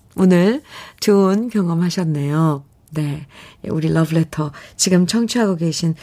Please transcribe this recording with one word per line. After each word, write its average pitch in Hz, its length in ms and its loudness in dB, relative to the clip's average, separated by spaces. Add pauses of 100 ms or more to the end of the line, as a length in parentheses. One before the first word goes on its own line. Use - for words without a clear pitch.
(160)
오늘 190 460 4 (380)
좋은 202 500 2
경험 175 320 0
하셨네요. 151 840 -2 (260)
네. 151 360 -6 (420)
우리 160 180 -2
러브레터, 160 640 -2 (240)
지금 180 320 2
청취하고 220 480 0
계신 160 480 -2